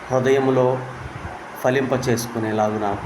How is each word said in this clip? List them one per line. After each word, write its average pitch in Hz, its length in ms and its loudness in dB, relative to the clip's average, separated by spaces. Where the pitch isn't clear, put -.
హృదయములో 127 680 4
ఫలింప 131 440 2
చేసుకునేలాగున 107 960 0